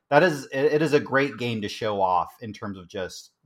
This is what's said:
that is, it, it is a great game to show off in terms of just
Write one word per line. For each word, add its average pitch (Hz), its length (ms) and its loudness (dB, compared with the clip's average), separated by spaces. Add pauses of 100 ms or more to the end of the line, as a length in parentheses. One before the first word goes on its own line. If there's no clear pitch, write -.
(100)
that 143 120 6
is, 151 300 2
it, 143 220 2
it 151 80 4
is 143 100 0
a 143 80 6
great 123 380 0
game 117 240 -4
to 104 60 -2
show 104 320 -4
off 90 420 0
in 107 100 -10
terms 101 260 -10
of 87 100 -18
just - 420 -10 (160)